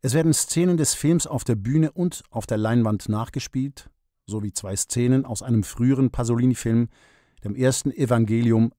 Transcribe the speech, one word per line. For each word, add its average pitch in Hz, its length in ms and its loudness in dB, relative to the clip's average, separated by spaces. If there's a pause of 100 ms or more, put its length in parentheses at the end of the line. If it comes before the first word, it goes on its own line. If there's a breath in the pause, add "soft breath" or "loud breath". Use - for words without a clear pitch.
Es 123 120 -2
werden 160 200 2
Szenen 175 440 0
des 151 160 0
Films 160 340 0
auf - 160 -6
der 117 120 0
Bühne 143 360 0
und 175 380 -4
auf - 180 -8
der 110 120 -2
Leinwand 110 500 0
nachgespielt, 131 800 -6 (360)
sowie 104 280 -6
zwei 98 240 -8
Szenen 127 480 0
aus 113 160 -8
einem 113 220 0
früheren 127 480 2
Pasolini-Film, 117 760 0 (560 soft breath)
dem 101 140 -6
ersten 127 340 0
Evangelium 113 880 2